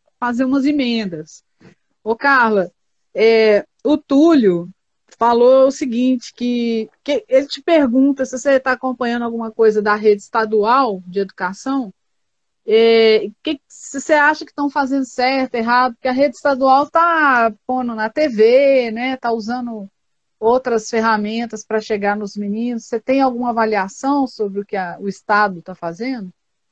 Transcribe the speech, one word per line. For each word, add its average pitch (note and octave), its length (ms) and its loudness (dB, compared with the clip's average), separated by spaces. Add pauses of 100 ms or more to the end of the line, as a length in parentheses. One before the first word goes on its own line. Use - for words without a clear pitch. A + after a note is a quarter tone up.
(180)
fazer A#3+ 280 -2
umas C4 200 0
emendas. A3+ 800 -4 (580)
Ô, A3 140 -4
Carla, A3+ 560 2 (420)
é, A3 520 4 (180)
o D4 140 2
Túlio C4+ 720 2 (480)
falou A#3+ 500 4
o C4+ 40 0
seguinte, B3+ 640 -2
que, A#3+ 560 -4 (140)
que C#4 240 -4
ele C4+ 200 2
te - 140 -12
pergunta C4+ 600 2
se B3+ 140 -8
você C4+ 200 2
tá C4 140 -2
acompanhando A#3+ 540 -4
alguma A3+ 260 -8
coisa G#3+ 300 2
da G#3 140 0
rede G#3 260 2
estadual A3 840 0
de F3+ 140 -6
educação, G3 720 -6 (720)
é, A3+ 640 4 (140)
que, D#4 240 -6
se - 320 -14
você - 140 -2
acha D4+ 320 2
que - 80 -20
tão C#4+ 160 -4
fazendo C#4 340 -2
certo, B3+ 520 -2
errado, A#3+ 400 0
porque - 120 -6
a B3+ 60 0
rede C#4 220 0
estadual C4+ 540 2
tá D4+ 600 2 (160)
pondo B3 280 -4
na A3 140 -4
T D4+ 200 0
V, A#3+ 640 4
né, B3+ 260 -4
tá A#3+ 160 -4
usando A3+ 560 -8 (500)
outras A#3 500 0
ferramentas A3 760 -2
pra G#3+ 160 -2
chegar G3+ 340 -2
nos G#3 220 -10
meninos. A3 480 -6
Você A#3+ 120 -6
tem C4+ 240 -2
alguma B3 280 -2
avaliação A3+ 760 -2
sobre G3+ 360 -6
o G3+ 40 -12
que G3+ 120 -8
a, F3 240 -8
o G3+ 80 -6
Estado G3+ 520 -2
tá F#3 140 -16
fazendo? F#3+ 540 -10 (420)